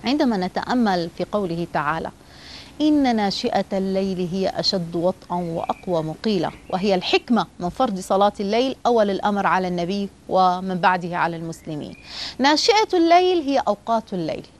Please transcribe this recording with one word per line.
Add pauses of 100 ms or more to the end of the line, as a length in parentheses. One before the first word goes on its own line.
عندما
نتأمل
في
قوله
تعالى: (680)
"إن
ناشئة
الليل
هي
أشد
وطئاً
وأقوم (100)
قيلا"، (200)
وهي
الحكمة (140)
من
فرض
صلاة
الليل (100)
أول
الأمر
على
النبي (200)
ومن
بعده
على
المسلمين. (420)
ناشئة
الليل
هي
أوقات
الليل. (140)